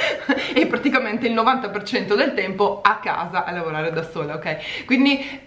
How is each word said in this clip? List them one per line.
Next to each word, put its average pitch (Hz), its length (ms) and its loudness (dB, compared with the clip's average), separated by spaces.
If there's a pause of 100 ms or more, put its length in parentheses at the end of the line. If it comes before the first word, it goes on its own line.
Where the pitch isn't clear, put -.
(240)
<laughs> - 320 0
è 302 100 6
praticamente 233 600 0
il 226 60 2
novanta 240 340 2
per 202 160 -6
cento 202 320 0
del 277 180 2
tempo 190 480 0
a 214 140 6
casa 175 480 -2
a 160 80 -6
lavorare 160 400 -2
da 160 180 -4
sola, 151 260 -6
ok? - 500 -8
Quindi 269 360 4 (260)